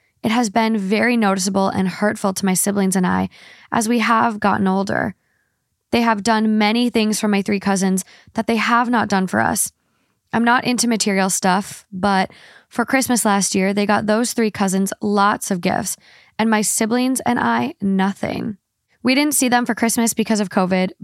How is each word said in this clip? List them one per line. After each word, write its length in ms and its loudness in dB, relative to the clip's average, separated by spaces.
It 80 0
has 180 0
been 300 0
very 380 0
noticeable 520 0
and 200 -2
hurtful 440 -2
to 140 -4
my 80 2
siblings 420 0
and 100 2
I 220 0
as 160 0
we 120 0
have 420 0
gotten 260 2
older. 480 -2
They 100 2
have 220 0
done 340 2
many 320 2
things 320 0
for 80 0
my 140 2
three 180 -2
cousins 420 0
that 140 -4
they 100 0
have 320 2
not 200 0
done 180 0
for 140 0
us. 320 0
I'm 120 0
not 200 2
into 240 0
material 400 0
stuff, 640 -2
but 380 0
for 180 -4
Christmas 400 0
last 280 0
year, 200 0
they 100 0
got 220 0
those 260 0
three 180 0
cousins 420 -2
lots 480 0
of 100 -2
gifts, 380 -4
and 100 0
my 140 2
siblings 640 0
and 120 0
I, 440 -2
nothing. 720 -2
We 120 0
didn't 200 0
see 160 0
them 160 2
for 80 -2
Christmas 400 0
because 260 0
of 80 -2
covid, 440 0